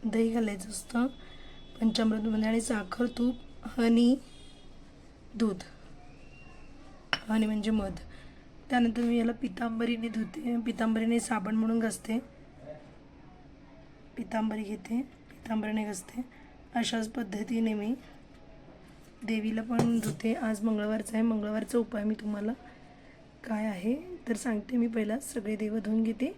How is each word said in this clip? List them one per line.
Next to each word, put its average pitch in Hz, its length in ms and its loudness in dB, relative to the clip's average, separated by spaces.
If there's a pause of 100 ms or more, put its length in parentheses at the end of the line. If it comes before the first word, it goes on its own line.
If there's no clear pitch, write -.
दही 226 260 4
घालायचं 214 380 0
असतं 233 380 0 (720)
पंचामृतमध्ये 220 680 4
आणि 226 120 4
साखर, 220 460 0 (120)
तूप, 247 160 4 (440)
हनी, 233 360 8 (1200)
दूध, 202 280 2 (1700)
हनी 220 180 4
म्हणजे 214 240 0
मध. 196 300 0 (680)
त्यानंतर 240 320 4
मी 233 160 4
याला 233 140 4
पितांबरीने 233 760 -2
धुते, 233 480 -2 (100)
पितांबरीने 226 540 2
साबण 220 340 -2
म्हणून 226 240 4
घासते, 220 400 0 (2000)
पितांबरी 220 460 0
घेते, 214 380 -2 (300)
पितांबरीने 214 540 0
घासते. 208 400 -6 (500)
अशाच 226 340 0
पद्धतीने 220 680 0
मी 214 200 0 (1300)
देवीला 220 360 2
पण 233 360 4
धुते. 220 360 0
आज 220 300 0
मंगळवारचा 220 520 0
आहे, 220 60 6
मंगळवारचा 220 560 2
उपाय 208 260 0
मी 214 160 2
तुम्हाला 208 320 -2 (920)
काय 220 220 -2
आहे 208 280 0 (340)
तर 226 80 2
सांगते. 226 400 -2
मी 233 100 4
पहिला 226 340 0
सगळे 214 360 -4
देव 214 220 -2
धुवून 214 240 2
घेते 226 360 0